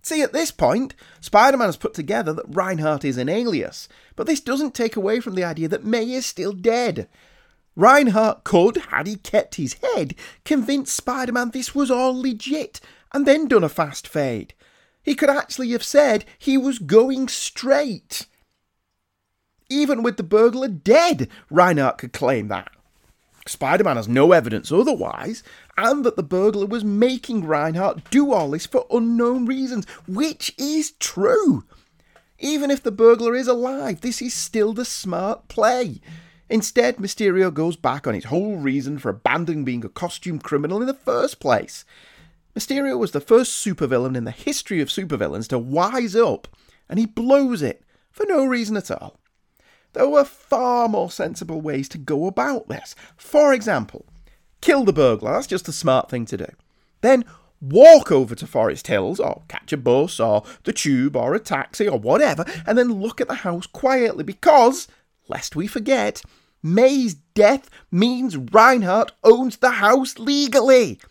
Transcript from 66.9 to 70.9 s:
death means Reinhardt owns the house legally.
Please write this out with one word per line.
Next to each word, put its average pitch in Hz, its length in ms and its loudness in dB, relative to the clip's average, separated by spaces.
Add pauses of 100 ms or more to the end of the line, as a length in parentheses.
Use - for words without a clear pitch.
death 214 540 2 (220)
means 233 460 0
Reinhardt 214 760 4 (140)
owns 240 320 6
the 254 140 2
house 233 480 2
legally. 254 920 2